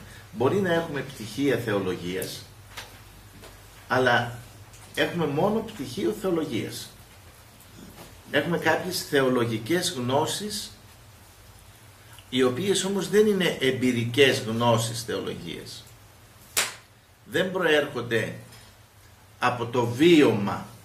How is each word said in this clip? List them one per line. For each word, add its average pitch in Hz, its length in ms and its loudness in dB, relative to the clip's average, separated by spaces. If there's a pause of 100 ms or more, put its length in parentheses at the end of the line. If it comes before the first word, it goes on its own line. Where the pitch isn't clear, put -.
(320)
Μπορεί 147 300 0
να 175 120 2
έχουμε 165 280 -2
πτυχία 123 560 -2
θεολογίας, 92 840 -4 (1500)
αλλά 120 500 2 (580)
έχουμε 160 300 0
μόνο 180 340 0
πτυχίο 202 600 -6
θεολογίας. 151 680 -4 (1400)
Έχουμε 156 260 0
κάποιες 165 460 -2
θεολογικές 127 920 0
γνώσεις, 151 760 -2 (1600)
οι 127 140 2
οποίες 170 400 2
όμως 190 260 -2
δεν 214 180 6
είναι 180 320 2
εμπειρικές 123 800 4
γνώσεις 113 640 0
θεολογίας. - 840 -8 (1400)
Δεν 175 260 -2
προέρχονται 123 840 0 (1040)
από 117 260 -2
το 120 200 0
βίωμα, 120 800 4 (200)